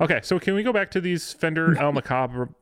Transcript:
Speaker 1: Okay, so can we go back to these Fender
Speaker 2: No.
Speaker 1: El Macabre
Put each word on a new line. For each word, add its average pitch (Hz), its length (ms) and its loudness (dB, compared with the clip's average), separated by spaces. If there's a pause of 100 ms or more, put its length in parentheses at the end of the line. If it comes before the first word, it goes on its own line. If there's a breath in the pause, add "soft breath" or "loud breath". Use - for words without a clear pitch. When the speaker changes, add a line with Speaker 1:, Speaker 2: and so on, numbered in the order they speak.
Speaker 1:
Okay, 160 220 2
so 185 160 0
can 190 160 -2
we 202 80 0
go 240 100 0
back 202 200 0
to 185 80 0
these 175 320 -2
Fender 160 420 2
Speaker 2:
No. 143 60 0
Speaker 1:
El 143 120 2
Macabre 127 560 -2 (120)